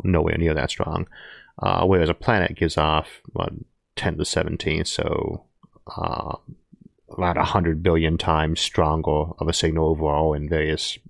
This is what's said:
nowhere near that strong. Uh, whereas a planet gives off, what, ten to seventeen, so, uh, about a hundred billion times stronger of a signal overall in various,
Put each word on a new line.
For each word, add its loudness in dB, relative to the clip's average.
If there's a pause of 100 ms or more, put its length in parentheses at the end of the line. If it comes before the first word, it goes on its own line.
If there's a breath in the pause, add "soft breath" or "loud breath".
nowhere 2
near 2
that -2
strong. -4 (540 loud breath)
Uh, 0
whereas 4
a 0
planet 0
gives 0
off, 0 (140)
what, -4 (460)
ten -2
to -2
seventeen, -2
so, -4 (540)
uh, -6 (720)
about 0
a 2
hundred 2
billion 4
times 2
stronger 0
of -2
a 0
signal 2
overall 2
in -4
various, -2 (120)